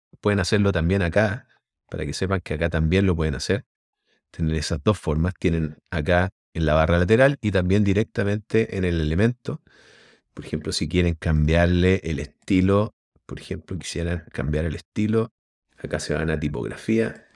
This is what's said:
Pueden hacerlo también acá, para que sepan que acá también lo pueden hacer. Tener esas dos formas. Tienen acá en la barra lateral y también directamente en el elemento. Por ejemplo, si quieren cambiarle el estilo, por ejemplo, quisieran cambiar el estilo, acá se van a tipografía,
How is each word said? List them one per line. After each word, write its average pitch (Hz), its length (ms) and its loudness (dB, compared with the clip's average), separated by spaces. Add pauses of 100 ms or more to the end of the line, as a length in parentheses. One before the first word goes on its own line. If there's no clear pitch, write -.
(200)
Pueden 104 180 0
hacerlo 101 320 2
también 95 300 0
acá, 98 480 0 (400)
para 85 160 -8
que 73 80 -6
sepan 95 300 -2
que - 100 -8
acá 80 160 -2
también 82 380 2
lo 87 100 2
pueden 78 180 -2
hacer. 92 300 -4 (640)
Tener 80 240 -2
esas 78 300 -4
dos 107 140 2
formas. 80 420 -2
Tienen 82 380 -2 (120)
acá 87 380 0 (240)
en 80 140 0
la 78 80 4
barra 82 240 4
lateral 117 420 4
y 107 120 0
también 95 320 2
directamente 104 920 -2
en 92 80 -2
el 85 160 0
elemento. 98 640 -2 (720)
Por - 100 -12
ejemplo, - 280 -6
si 80 180 -4
quieren 87 240 2
cambiarle 87 920 2
el 80 140 -4
estilo, 98 760 0 (300)
por - 160 -12
ejemplo, - 380 -10
quisieran 85 520 -6
cambiar 76 360 -2
el 76 80 -4
estilo, 110 580 -2 (460)
acá - 220 -6
se - 140 -4
van 80 160 -2
a 78 80 0
tipografía, 76 960 -4